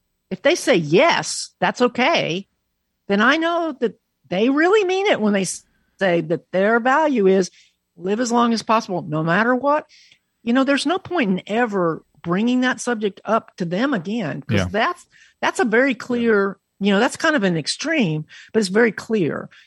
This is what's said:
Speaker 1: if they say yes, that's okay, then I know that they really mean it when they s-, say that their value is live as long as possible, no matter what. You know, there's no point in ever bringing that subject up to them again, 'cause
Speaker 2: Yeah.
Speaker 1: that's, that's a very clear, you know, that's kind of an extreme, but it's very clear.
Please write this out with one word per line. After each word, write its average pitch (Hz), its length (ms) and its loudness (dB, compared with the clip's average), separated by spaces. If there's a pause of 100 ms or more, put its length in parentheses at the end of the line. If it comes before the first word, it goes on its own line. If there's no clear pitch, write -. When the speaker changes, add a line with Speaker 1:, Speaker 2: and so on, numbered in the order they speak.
(280)
Speaker 1:
if - 140 -10
they 311 140 2
say 277 180 0
yes, 170 840 0
that's 185 200 -2
okay, 240 680 0 (580)
then 202 140 0
I 254 160 4
know 330 440 -2
that 226 200 -4 (280)
they 208 220 0
really 349 340 4
mean 381 220 0
it 311 140 2
when 208 120 2
they 196 100 0
s-, - 200 -6 (380)
say 175 220 2
that 160 280 -4
their 208 300 2
value 254 480 2
is 190 240 2 (440)
live 190 240 -4
as 233 120 -2
long 233 200 2
as 220 100 -2
possible, 214 400 0
no 156 200 -4
matter 202 320 2
what. 285 320 0 (560)
You 233 120 -2
know, 269 100 4
there's 277 220 0
no 339 120 0
point 330 320 -2
in 180 160 -2
ever 202 560 -2 (200)
bringing 220 400 0
that 254 180 -2
subject 214 440 -4
up - 320 -4
to 196 80 -6
them 208 300 -2
again, 185 480 -6
'cause 104 160 -2
Speaker 2:
Yeah. 92 120 0
Speaker 1:
that's, 254 360 -2 (340)
that's - 200 -2
a 370 40 2
very 240 300 2
clear, 220 640 -2 (220)
you 202 120 2
know, 196 80 4
that's 269 160 0
kind 311 200 0
of 220 80 0
an 180 120 0
extreme, 160 680 -2 (280)
but 226 80 2
it's 196 80 -2
very 220 240 2
clear. - 560 -4 (180)